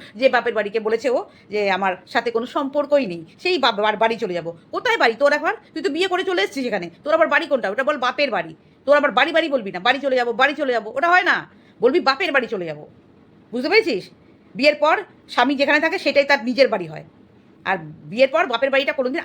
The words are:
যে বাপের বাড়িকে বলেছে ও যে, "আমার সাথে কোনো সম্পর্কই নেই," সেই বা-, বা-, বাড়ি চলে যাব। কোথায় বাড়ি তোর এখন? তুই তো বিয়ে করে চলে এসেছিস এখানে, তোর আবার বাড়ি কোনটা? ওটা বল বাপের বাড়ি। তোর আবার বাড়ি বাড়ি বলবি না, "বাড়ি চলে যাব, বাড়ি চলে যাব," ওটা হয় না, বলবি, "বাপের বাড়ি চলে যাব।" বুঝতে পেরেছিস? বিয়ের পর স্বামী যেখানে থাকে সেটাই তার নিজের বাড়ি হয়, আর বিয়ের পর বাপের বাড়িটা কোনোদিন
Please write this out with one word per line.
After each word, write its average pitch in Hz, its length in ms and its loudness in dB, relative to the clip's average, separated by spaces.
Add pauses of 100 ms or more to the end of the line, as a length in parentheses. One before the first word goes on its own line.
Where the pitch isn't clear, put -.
(160)
যে 254 120 4
বাপের 240 260 0
বাড়িকে 208 260 -2
বলেছে 220 300 -2
ও 311 140 0 (260)
যে, 202 200 0
"আমার 190 260 0 (100)
সাথে 233 240 -2
কোনো 226 160 -2
সম্পর্কই 285 600 0
নেই," 170 180 -8 (180)
সেই 359 160 0
বা-, 247 140 2
বা-, 208 240 0
বাড়ি 226 200 0
চলে 190 180 -4
যাব। 170 180 -6 (180)
কোথায় 403 260 -2
বাড়ি 240 220 4
তোর 277 140 4
এখন? 294 200 0 (220)
তুই 320 80 -8
তো 370 80 0
বিয়ে 339 180 0
করে 359 160 -2
চলে 370 180 0
এসেছিস 277 240 -4
এখানে, 180 240 -4 (140)
তোর 302 100 -2
আবার 320 140 2
বাড়ি 294 180 -2
কোনটা? 240 240 -2
ওটা 254 140 -4
বল 294 120 -2
বাপের 254 340 -2
বাড়ি। 165 240 -6 (320)
তোর 277 100 6
আবার 285 140 2
বাড়ি 247 220 2
বাড়ি 320 160 2
বলবি 226 240 -2
না, 175 80 -8
"বাড়ি 247 180 2
চলে 262 180 0
যাব, 240 160 0
বাড়ি 262 220 2
চলে 277 180 -2
যাব," 220 140 -2
ওটা 285 220 -2
হয় 359 140 6
না, 240 280 0 (300)
বলবি, 262 200 4
"বাপের 269 320 0
বাড়ি 262 140 0
চলে 185 200 -6
যাব।" 151 200 -10 (680)
বুঝতে 247 160 -2
পেরেছিস? 339 420 0 (440)
বিয়ের 285 200 4
পর 311 280 2 (260)
স্বামী 262 260 2
যেখানে 285 260 2
থাকে 330 180 0
সেটাই 285 260 2
তার 277 200 2
নিজের 247 240 4
বাড়ি 190 180 -4
হয়, 156 180 -14 (600)
আর 185 180 -2
বিয়ের 160 460 -6
পর 320 180 -4
বাপের 254 240 -2
বাড়িটা 269 220 -2
কোনোদিন 269 320 -6